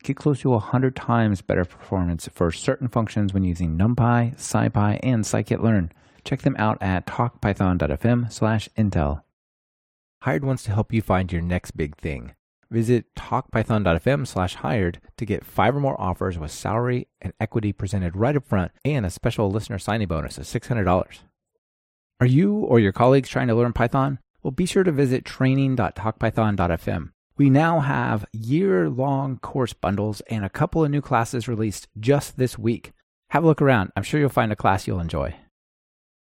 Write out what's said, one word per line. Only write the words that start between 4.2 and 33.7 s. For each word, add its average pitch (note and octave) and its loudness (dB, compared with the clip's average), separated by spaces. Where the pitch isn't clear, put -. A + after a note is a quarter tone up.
SciPy, A2 0
and A#2 0
scikit-learn. A2 0
Check - -6
them - 0
out G#2+ 0
at F#2 -2
talk - -4
python F#2+ 0
dot D2+ 0
f - -6
m A#2+ 2
slash A2 -2
intel. F2 0
Hired C#3+ -2
wants C3+ -2
to G#2+ -4
help G#2+ -2
you A2 0
find F#2 0
your E2+ -4
next F2+ -4
big D2 -4
thing. C2+ -8
Visit A2+ 0
talk - -6
python A2 0
dot E2+ 4
f E2 0
m C#3 0
slash F#2 -4
hired G2+ -2
to A#2 -6
get G2 -4
five A2 2
or C#3+ -2
more C3+ -2
offers F#2 -2
with D#2 -8
salary A#2+ -4
and F#2+ -8
equity G#2+ -2
presented F#2 -4
right A#2+ 2
up C#3 -2
front F2+ 0
and C3+ 0
a F2 -2
special A2 -2
listener G#2 -4
signing G#2 -2
bonus D2+ -4
of C#2 -12
six - -6
hundred A2 0
dollars. F2+ 0
Are B2 4
you F3 4
or B2+ 4
your G2+ 4
colleagues B2+ 4
trying B2+ -2
to A2 2
learn A#2+ 2
Python? C3+ 0
Well, D3+ -6
be E3+ -2
sure F#3+ 2
to F3+ 2
visit C3 0
training C3 2
dot G#2 0
talk A2 -4
python A2 0
dot F2 2
f - -4
m. F2+ -4
We C#3 6
now D#3+ 4
have A#2+ -2
year-long C#3 0
course B2+ -4
bundles G2+ -2
and A2 -6
a F#2+ -4
couple D#3+ 0
of C#3+ 2
new C#3+ 0
classes A#2 -2
released A2 -4
just C#3 0
this B2+ -2
week. A2+ -2
Have D3+ 2
a E3 6
look D#3 4
around. B2+ 4